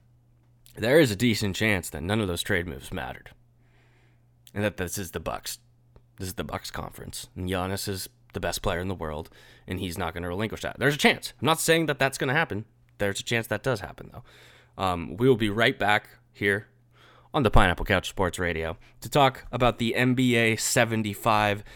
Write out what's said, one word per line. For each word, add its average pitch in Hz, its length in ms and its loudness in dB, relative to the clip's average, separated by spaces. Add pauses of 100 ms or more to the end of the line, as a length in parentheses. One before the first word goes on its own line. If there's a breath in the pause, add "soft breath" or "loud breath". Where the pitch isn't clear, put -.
(760)
there 123 240 4
is 131 140 6
a 95 40 -2
decent 104 380 2
chance 104 360 0
that 73 120 -10
none 104 180 -2
of 104 60 0
those 87 160 -4
trade 90 240 -2
moves 67 240 -12
mattered, 67 400 -10 (1200 soft breath)
and 101 120 -2
that 104 120 -2
this 90 220 -6
is 90 140 -8
the 85 80 -8
Bucks. - 400 -8 (580)
This 92 120 -8
is - 40 -12
the 87 80 -8
Bucks - 300 -10
conference, - 640 -12
and 92 120 -6
Giannis 92 400 -2
is 95 200 -6 (240)
the 92 80 -6
best 87 200 -4
player 87 200 0
in 92 80 -4
the 95 60 -4
world, 80 360 -8 (380 loud breath)
and 90 100 -6
he's 87 180 -6
not 85 160 -4
gonna 87 140 -6
relinquish 98 360 -4
that. - 180 -8
There's 143 160 2
a - 20 -8
chance. - 420 0
I'm 120 60 -2
not 160 140 2
saying 160 260 2
that 143 140 -2
that's 135 180 0
gonna 135 160 0
happen. 110 300 -2 (340)
There's 101 220 0
a - 40 -14
chance 117 220 -2
that 107 160 -4
does 127 160 0
happen, - 340 -14
though. - 720 -16
Um, 87 340 -2
we 120 120 4
will 127 80 6
be 110 120 0
right 117 300 2
back 104 300 2 (240)
here 101 340 0 (680 soft breath)
on 147 120 2
the 104 80 4
Pineapple 92 340 6
Couch 92 220 2
Sports 92 320 -2
Radio 82 360 -2 (240 soft breath)
to 113 80 -12
talk 135 440 2
about 120 260 2
the 117 160 -2
N 123 200 4
B 123 200 4
A 113 220 4
seventy-five. 107 1040 2 (140 loud breath)